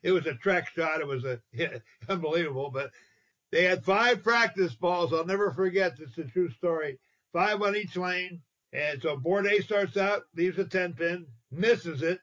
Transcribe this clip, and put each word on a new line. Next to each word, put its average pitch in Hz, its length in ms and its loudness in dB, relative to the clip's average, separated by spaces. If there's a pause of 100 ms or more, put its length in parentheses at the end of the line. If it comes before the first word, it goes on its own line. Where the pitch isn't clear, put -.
It 180 100 2
was 160 120 2
a 156 80 -4
track 175 360 0
shot. 160 300 -2
It 151 60 -4
was 135 200 -4
a, 123 140 -6 (140)
<laughs> 123 260 -4 (300)
unbelievable. 156 640 -2
But 135 160 -4 (600)
they 175 140 4
had 180 200 0
five 214 380 4
practice 220 500 2
balls. 175 400 0
I'll 165 140 0
never 196 260 0
forget. 185 420 2
This 151 220 -16
is 156 80 -6
a 120 60 -12
true 175 180 0
story. 156 480 -2 (360)
Five 202 280 2
on 202 140 2
each 202 200 -6
lane. 180 460 -4 (320)
And 147 260 -2
so 151 160 -2
Bourdet 196 480 2
starts 202 340 0
out, 202 260 0 (120)
leaves 175 220 0
a 190 80 0
ten 180 280 -2
pin, 170 340 -2 (240)
misses 170 500 0
it. 170 220 0